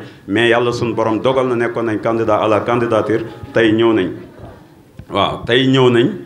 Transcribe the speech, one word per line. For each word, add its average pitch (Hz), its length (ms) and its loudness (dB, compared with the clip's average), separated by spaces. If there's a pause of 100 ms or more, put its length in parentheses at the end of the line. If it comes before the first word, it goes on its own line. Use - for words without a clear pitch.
(280)
mais 110 220 0
Yàlla 120 220 2
suñu 120 240 -4
borom 110 240 -2
dogal 131 280 0
na 123 80 -2
nekkoon 117 300 -2
nañ 107 140 -2
candidat 113 440 0
à 107 40 2
la 107 140 2
candidature, 117 640 0 (300)
tey 113 180 4
ñëw 113 220 4
nañ. 92 160 0 (1000)
Waaw, 85 340 -2
tey 127 220 2
ñëw 131 240 4
nañ 117 160 4 (180)